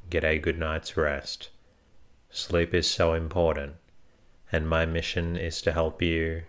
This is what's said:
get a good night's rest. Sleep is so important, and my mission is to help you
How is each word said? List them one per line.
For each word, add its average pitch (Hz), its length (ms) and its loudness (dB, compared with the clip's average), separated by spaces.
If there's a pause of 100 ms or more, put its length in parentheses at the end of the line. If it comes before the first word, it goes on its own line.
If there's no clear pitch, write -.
get 82 140 0
a 80 160 2
good 80 180 0
night's 80 400 -4
rest. 73 520 -2 (840)
Sleep 85 420 0
is 85 160 2
so 82 240 4
important, 80 640 0 (760)
and 80 160 0
my 80 200 4
mission 85 500 -2
is 82 240 -4
to 85 100 2
help 80 300 0
you 82 480 0